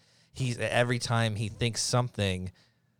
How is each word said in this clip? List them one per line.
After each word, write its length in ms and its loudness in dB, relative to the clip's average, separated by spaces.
he's, 260 -2
every 400 2
time 380 0
he 120 -2
thinks 320 -2
something, 720 0